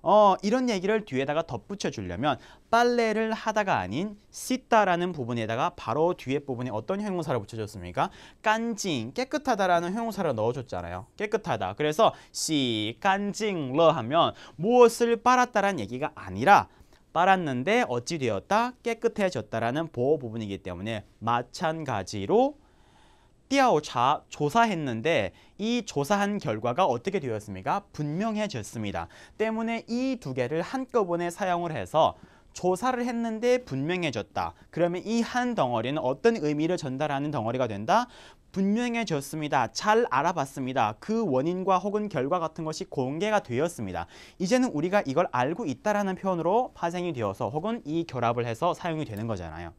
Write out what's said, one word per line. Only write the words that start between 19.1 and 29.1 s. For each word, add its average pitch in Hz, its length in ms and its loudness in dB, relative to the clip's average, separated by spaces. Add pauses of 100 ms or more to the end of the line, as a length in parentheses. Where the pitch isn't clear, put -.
보호 135 300 2
부분이기 110 400 -6
때문에 95 480 -8 (140)
마찬가지로 135 1400 -2 (880)
띠아오차, 151 840 2
조사했는데 147 1040 0 (260)
이 226 280 -2
조사한 202 520 0
결과가 117 480 0
어떻게 165 340 -2
되었습니까? 110 720 -6
분명해졌습니다. 147 1160 -4 (300)